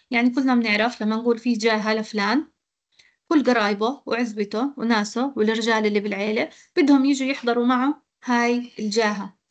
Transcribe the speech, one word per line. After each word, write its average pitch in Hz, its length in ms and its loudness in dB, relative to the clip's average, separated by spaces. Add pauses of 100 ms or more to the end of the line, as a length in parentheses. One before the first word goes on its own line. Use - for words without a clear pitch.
(100)
يعني 247 200 2
كلنا 262 240 2
بنعرف 220 480 0
لما 214 140 -2
نقول 233 220 0
فيه 233 200 -2
جاهة 220 360 0
لفلان، 220 540 -2 (800)
كل 302 160 2
قرايبه 226 640 0
وعزبته 220 680 -4
وناسه 233 600 -2
والرجال 220 500 0
اللي 208 140 0
بالعيلة 214 500 -4 (260)
بدهم 277 280 6
يجوا 269 240 0
يحضروا 240 380 0
معه 254 360 0 (220)
هاي 240 540 0
الجاهة 208 600 -2 (120)